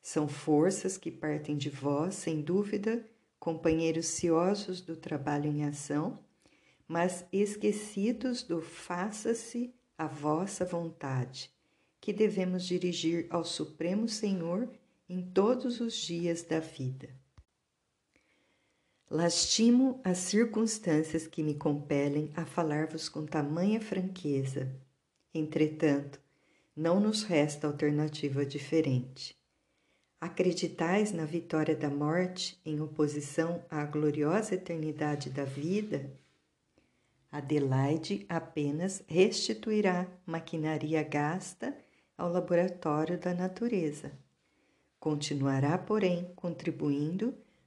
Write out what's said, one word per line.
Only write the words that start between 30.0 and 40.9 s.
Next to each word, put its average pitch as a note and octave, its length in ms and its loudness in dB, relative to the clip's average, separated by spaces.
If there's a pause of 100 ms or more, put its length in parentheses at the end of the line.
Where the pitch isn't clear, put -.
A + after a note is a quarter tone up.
Acreditais F3+ 920 2
na D#3+ 100 -2
vitória D#3+ 500 0
da D3 160 0
morte E3 760 -2
em D3+ 160 -2
oposição D3+ 880 -2
à D3+ 160 -2
gloriosa D3+ 680 2
eternidade D#3 760 -4
da C#3 160 -4
vida? D3 640 -4 (1200)
Adelaide D3 960 2
apenas E3 800 -2
restituirá G3 1040 2 (140)
maquinaria D#3 800 0